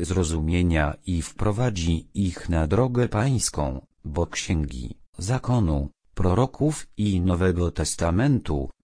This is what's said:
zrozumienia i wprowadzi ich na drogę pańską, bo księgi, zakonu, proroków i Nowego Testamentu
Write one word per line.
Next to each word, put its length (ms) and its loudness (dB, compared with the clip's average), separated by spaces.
zrozumienia 920 2
i 160 -2
wprowadzi 920 -2
ich 340 -4
na 180 2
drogę 420 2
pańską, 800 -2
bo 220 -2
księgi, 680 -4
zakonu, 680 0
proroków 720 0
i 240 2
Nowego 500 2
Testamentu 1000 0